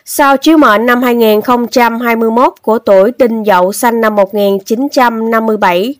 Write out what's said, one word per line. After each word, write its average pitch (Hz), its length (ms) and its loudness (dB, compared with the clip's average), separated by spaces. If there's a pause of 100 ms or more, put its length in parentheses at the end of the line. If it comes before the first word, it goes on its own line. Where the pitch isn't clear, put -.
Sao 277 320 0
chiếu 311 200 2
mệnh 226 280 2
năm 247 180 0
hai 247 120 0
nghìn 220 260 2
không 240 260 -2
trăm 233 320 0
hai 240 160 -2
mươi 226 160 -2
mốt 254 300 0
của 226 180 -2
tuổi 202 380 2
Đinh 226 280 0
Dậu, 185 280 2
sinh 233 280 -2
năm 214 140 0
một 196 180 0
nghìn 202 260 0
chín 233 320 -4
trăm 226 400 -2
năm 226 140 -2
mươi 220 120 -2
bảy, 202 420 -2